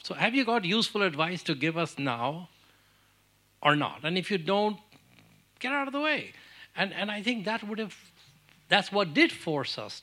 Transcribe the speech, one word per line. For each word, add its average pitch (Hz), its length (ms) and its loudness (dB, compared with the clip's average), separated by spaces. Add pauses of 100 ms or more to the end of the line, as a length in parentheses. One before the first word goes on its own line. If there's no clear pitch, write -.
So - 100 -8
have 196 200 2
you 262 120 4
got 226 180 2
useful 208 380 2
advice 165 420 0
to 160 120 -2
give 156 200 0
us 165 240 -2
now 139 480 -2 (1120)
or 147 140 6
not? 139 300 -2
And 170 120 -2
if 180 140 -4
you 202 60 2
don't, 196 400 0 (840)
get 254 140 -4
out 277 140 -2
of 269 60 -6
the 285 60 -4
way." 302 320 -2 (420)
And, 190 200 -2
and 202 180 -4
I 208 100 -6
think 226 240 -2
that 214 220 -4
would 208 120 -6
have, 214 160 -8 (720)
that's 196 220 4
what 196 220 2
did 311 180 6
force - 460 -4
us 104 260 -10